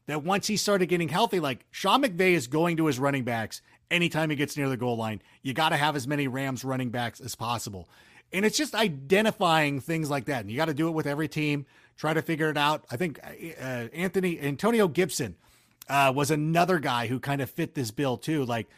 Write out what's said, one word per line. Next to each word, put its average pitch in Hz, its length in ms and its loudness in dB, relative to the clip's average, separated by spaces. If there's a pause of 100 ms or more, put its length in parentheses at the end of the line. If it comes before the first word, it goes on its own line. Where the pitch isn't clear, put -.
that 147 180 -4
once 190 220 -2
he 214 120 0
started 190 320 2
getting 170 200 0
healthy, 190 300 0
like, 139 320 -4
Sean 233 320 2
McVay 185 300 4
is 147 120 2
going 160 320 2
to 160 80 2
his 135 140 2
running 139 240 2
backs 113 400 -4 (260)
anytime 160 400 2
he 151 60 0
gets 143 220 -2
near 143 120 0
the 131 80 -2
goal 120 200 -2
line. 110 220 -4 (220)
You 135 120 -6
gotta 160 240 2
have 147 180 2
as 127 120 -4
many 143 200 -2
Rams 131 360 -4
running 127 280 -4
backs 120 280 -6
as - 140 -10
possible. 110 560 -6 (420)
And 190 140 0
it's 214 120 2
just 294 180 -2
identifying 160 1040 2
things 160 320 -2
like 139 140 -2
that. 135 160 -2
And 101 100 -8
you 117 60 -4
gotta 160 180 0
do 160 120 2
it 170 40 0
with 156 160 -2
every 147 200 -2
team. 147 380 -2 (320)
Try 156 160 0
to 156 80 2
figure 156 300 0
it 147 60 -2
out. 147 340 0
I 123 60 -6
think, 160 260 -4
uh, - 400 -14 (280)
Anthony, 180 480 -2
Antonio 196 480 2
Gibson, 139 480 -2 (540)
uh, 139 260 6
was 143 160 2
another 165 480 4
guy 123 280 -2
who 123 120 -2
kind 139 220 -2
of 123 80 -4
fit - 260 -6
this 120 160 -4
bill 135 260 0
too. 151 280 -2
Like, 117 220 -4 (100)